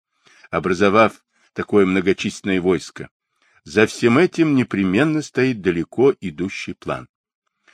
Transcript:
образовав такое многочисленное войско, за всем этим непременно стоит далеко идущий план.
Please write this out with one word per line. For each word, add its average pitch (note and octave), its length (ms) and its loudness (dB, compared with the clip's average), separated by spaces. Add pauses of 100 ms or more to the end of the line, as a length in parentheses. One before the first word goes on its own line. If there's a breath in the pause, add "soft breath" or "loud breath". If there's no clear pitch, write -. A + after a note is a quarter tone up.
(500 soft breath)
образовав F#2+ 720 2 (300)
такое G2+ 320 2
многочисленное F#2+ 800 -2
войско, E2+ 480 -4 (540)
за G#2 220 2
всем A#2 300 0
этим D#3+ 380 2
непременно B2 680 0
стоит C3 400 -4
далеко F2+ 580 0
идущий F2+ 540 -10
план. C2 360 -10 (640 soft breath)